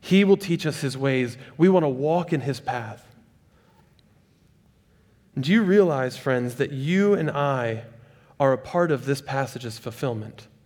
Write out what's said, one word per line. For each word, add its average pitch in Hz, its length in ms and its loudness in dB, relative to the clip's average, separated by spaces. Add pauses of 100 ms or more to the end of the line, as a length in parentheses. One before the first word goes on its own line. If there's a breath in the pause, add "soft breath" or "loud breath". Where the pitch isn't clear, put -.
He 190 200 4
will 196 140 6
teach 170 300 -4
us - 160 -6
his 131 160 -4
ways. 131 400 -2 (180 loud breath)
We 180 140 6
want 180 140 4
to 147 40 2
walk 156 460 -2
in 139 80 -2
his 131 180 -4
path." 113 460 -8 (2250 soft breath)
Do 135 100 -2
you 226 120 4
realize, 175 560 2
friends, 123 380 -2
that 139 160 -2
you 185 420 2
and 160 160 0
I 127 540 -2 (560 soft breath)
are 135 120 4
a 127 60 0
part 175 340 0
of 123 120 -4
this 139 160 -2
passage's 123 580 -8
fulfillment? 113 680 -8 (200)